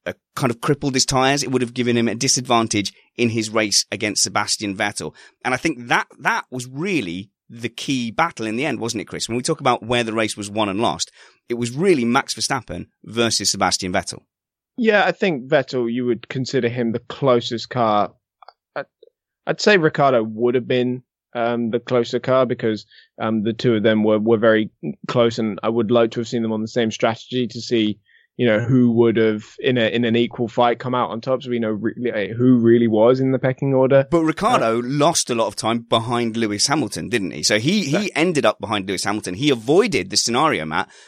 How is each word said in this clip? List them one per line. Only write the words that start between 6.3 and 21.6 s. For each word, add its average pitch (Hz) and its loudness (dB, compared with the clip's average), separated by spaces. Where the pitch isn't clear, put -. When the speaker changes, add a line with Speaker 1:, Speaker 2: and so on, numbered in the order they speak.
Speaker 1:
was 127 -10
really 127 -6
the 117 -10
key 123 -4
battle 160 -2
in 110 -4
the 135 -4
end, 139 -4
wasn't 113 -6
it, - -10
Chris? - -10
When 117 -6
we 127 -4
talk 151 -6
about 131 0
where 120 -2
the 113 -4
race 110 -4
was 104 -10
won 104 -2
and 98 -4
lost, 90 -4
it 120 -4
was 120 -4
really 147 2
Max 123 0
Verstappen 107 -8
versus 110 0
Sebastian 95 -2
Vettel. - -4
Speaker 2:
Yeah, 214 4
I 185 2
think 147 -2
Vettel, 127 0
you 123 -4
would 120 -2
consider 127 -2
him 120 -2
the 113 -4
closest 120 -2
car. 107 0
I'd, 139 -8
I'd 165 -4
say 208 6
Ricciardo 143 4
would 110 0
have 123 0
been, 123 0
um, 117 -2